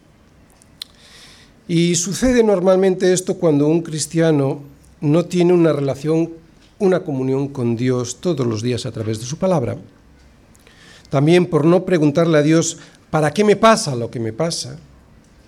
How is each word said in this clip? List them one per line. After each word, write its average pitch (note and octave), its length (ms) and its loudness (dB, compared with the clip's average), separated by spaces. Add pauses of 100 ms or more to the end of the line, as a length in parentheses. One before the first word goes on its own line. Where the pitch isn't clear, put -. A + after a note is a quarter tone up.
(1700)
Y E3+ 280 0
sucede A#3 480 0
normalmente F#3+ 720 2
esto F#3 220 -2
cuando D3 320 2
un E3 140 2
cristiano D#3 800 -2 (380)
no D#3+ 260 2
tiene F3+ 280 2
una E3 200 4
relación, D3+ 580 -2 (480)
una F#3 220 2
comunión C3+ 480 -2
con A#2+ 260 -2
Dios B2 460 -4
todos C#3 260 -2
los A2 140 -4
días A#2+ 240 -4
a A#2 60 -8
través A2 280 -6
de A#2+ 60 -12
su D#3 120 -10
palabra. D3+ 400 -2 (1300)
También D#3+ 360 4
por D3 180 0
no F3+ 220 4
preguntarle E3 540 2
a - 20 2
Dios, D#3+ 360 0 (320)
"¿Para D3+ 220 0
qué G#3 120 0
me G#3 120 4
pasa A3 400 2
lo A#2 140 -6
que B2 100 -10
me A2 140 -6
pasa?", D#3+ 460 -8 (680)